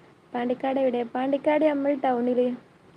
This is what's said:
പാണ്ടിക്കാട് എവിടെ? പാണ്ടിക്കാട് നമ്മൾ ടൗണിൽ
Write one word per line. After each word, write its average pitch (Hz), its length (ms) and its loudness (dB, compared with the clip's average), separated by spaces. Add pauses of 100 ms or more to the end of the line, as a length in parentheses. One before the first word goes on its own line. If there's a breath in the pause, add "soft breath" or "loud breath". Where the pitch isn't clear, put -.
(340 loud breath)
പാണ്ടിക്കാട് 247 460 -2
എവിടെ? 240 240 0
പാണ്ടിക്കാട് 277 640 0
നമ്മൾ 285 280 2 (100)
ടൗണിൽ 247 540 0 (400)